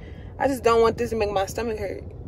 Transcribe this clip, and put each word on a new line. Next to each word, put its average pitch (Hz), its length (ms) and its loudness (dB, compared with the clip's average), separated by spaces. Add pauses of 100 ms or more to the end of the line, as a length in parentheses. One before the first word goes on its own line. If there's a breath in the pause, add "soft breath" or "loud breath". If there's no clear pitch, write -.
(400 loud breath)
I - 80 2
just 254 160 -2
don't 226 180 6
want 226 160 6
this 233 120 -2
to 226 80 -2
make 208 140 0
my 196 160 0
stomach 226 320 -4
hurt. - 260 -6 (220)